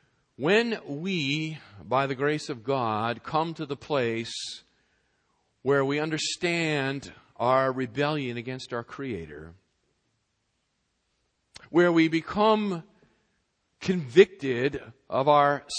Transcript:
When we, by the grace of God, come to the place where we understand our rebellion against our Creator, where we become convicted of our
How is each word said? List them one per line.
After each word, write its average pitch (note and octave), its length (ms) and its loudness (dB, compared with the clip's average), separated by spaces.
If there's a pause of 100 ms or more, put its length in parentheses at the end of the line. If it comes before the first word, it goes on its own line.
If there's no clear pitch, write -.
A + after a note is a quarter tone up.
(380)
When G#3 500 2
we, D#3 720 -4 (240)
by B2+ 240 0
the C3+ 80 -4
grace D3+ 340 -2
of A#2+ 140 -10
God, A2+ 580 -2
come D#3+ 320 -2
to D#3 140 -10
the C#3 80 -6
place A#2 580 -2 (1300)
where C#3 240 2
we C#3+ 140 -2
understand D#3 1120 -2 (240)
our C3 340 2
rebellion C3 680 -4
against B2+ 360 -10
our A#2 100 -4
Creator, E2 680 -10 (2250)
where F3 220 4
we E3 160 6
become G3+ 720 2 (1000)
convicted C#3 1000 2 (280)
of C3 180 2
our C#3+ 360 4 (160)